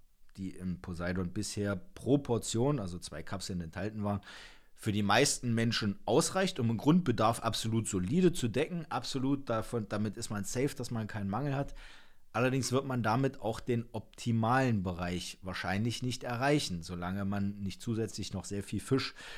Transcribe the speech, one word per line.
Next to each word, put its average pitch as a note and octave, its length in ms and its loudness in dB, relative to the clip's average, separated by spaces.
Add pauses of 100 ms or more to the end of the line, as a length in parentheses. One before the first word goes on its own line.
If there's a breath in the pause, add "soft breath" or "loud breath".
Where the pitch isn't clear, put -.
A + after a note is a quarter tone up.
(380)
die F#2+ 120 -6
im F2+ 320 -6
Poseidon F2+ 500 -2
bisher G2+ 440 -2
Proportion, B2+ 1040 0
also F2+ 180 -4
zwei D#2+ 240 -10
Kapseln F#2 400 -6
enthalten G2+ 420 -4
waren, G2+ 180 0 (520 loud breath)
für - 180 -2
die G#2 120 2
meisten A#2+ 500 4
Menschen A2+ 520 2
ausreicht, E3 540 2
um A2+ 100 4
den A2+ 80 2
Grundbedarf A#2 640 6
absolut A2+ 460 0
solide B2+ 460 4
zu - 140 0
decken. D#3 420 -2
Absolut C3+ 580 -2
davon, A2 420 -2
damit G#2+ 280 -2
ist - 140 -6
man G2+ 120 -2
safe, C3+ 320 0
dass A#2+ 140 -6
man A2 160 -2
keinen G2+ 240 -4
Mangel C3+ 260 0
hat. C#3 200 -4 (580 loud breath)
Allerdings B2 400 2
wird C3+ 120 2
man B2+ 160 0
damit B2+ 380 2
auch A2 220 -4
den A#2 320 0
optimalen A2+ 920 2
Bereich F2+ 580 -4
wahrscheinlich G2 640 -2
nicht B2 220 -4
erreichen, B2 580 0
solange F#2 400 -4
man G2+ 380 -2
nicht G2 200 -6
zusätzlich A2 520 -4
noch F#2 100 -4
sehr G2+ 180 -4
viel G2 200 -4
Fisch, - 340 2 (220 loud breath)